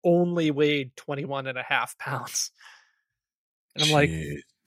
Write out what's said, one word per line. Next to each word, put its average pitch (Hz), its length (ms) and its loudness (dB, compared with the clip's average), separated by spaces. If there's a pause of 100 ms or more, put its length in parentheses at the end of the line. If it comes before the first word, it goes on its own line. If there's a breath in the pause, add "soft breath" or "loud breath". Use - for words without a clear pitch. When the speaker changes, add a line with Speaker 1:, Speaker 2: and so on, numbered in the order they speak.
Speaker 1:
only 175 480 4
weighed 143 440 0
twenty-one 139 520 -8
and 127 100 -6
a 127 60 -6
half 127 340 -2
pounds. 123 540 -6 (1200 soft breath)
And - 100 -2
I'm 151 80 2
like, 147 200 4
Speaker 2:
Jeez. 80 300 -6 (260)